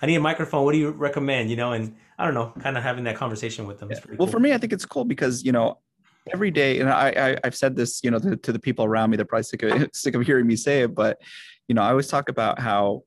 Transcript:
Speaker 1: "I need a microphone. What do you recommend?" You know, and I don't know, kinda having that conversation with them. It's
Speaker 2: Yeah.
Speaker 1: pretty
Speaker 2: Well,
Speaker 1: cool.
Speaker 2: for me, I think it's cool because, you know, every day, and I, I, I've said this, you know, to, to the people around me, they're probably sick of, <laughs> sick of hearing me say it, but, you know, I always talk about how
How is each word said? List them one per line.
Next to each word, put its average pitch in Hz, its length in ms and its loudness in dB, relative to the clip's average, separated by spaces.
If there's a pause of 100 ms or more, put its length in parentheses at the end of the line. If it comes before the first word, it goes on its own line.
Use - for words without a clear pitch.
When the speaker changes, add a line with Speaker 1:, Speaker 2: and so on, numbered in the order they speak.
Speaker 1:
"I 139 60 -2
need 160 80 4
a 160 60 2
microphone. 156 440 0
What 147 80 4
do 156 60 4
you 151 120 2
recommend?" 139 600 -2
You 117 60 -2
know, 120 160 -2
and 110 220 -4 (240)
I - 60 -2
don't 165 100 0
know, 113 280 -4
kinda 135 180 -4
having 123 240 -4
that 113 120 -4
conversation 113 500 -6
with 101 120 -14
them. 101 120 -12
It's - 100 -8
Speaker 2:
Yeah. - 60 -20
Speaker 1:
pretty - 120 -16
Speaker 2:
Well, 180 80 4
Speaker 1:
cool. 185 60 -2
Speaker 2:
for 226 80 2
me, 277 140 4
I 240 40 0
think 165 140 -2
it's 190 140 -6
cool 262 180 -4
because, 127 400 -2
you 131 80 2
know, 117 260 2 (540)
every 190 180 0
day, 139 300 2
and 131 80 2
I, 135 220 4
I, 135 340 0
I've 123 100 -2
said 131 220 0
this, 117 260 -2
you 123 80 0
know, 113 80 2
to, 117 180 0
to - 160 -4
the 113 60 -2
people 120 280 -2
around 110 240 2
me, 107 80 4
they're 104 80 0
probably 113 180 0
sick - 180 -8
of, 117 280 2
<laughs> - 20 -20
sick 131 220 -2
of 120 80 2
hearing 127 240 4
me 113 100 4
say 139 260 2
it, 113 120 0
but, 107 260 0 (480)
you 120 60 2
know, 113 80 4
I 104 80 4
always 135 180 2
talk 143 220 -2
about 113 280 -2
how 104 480 0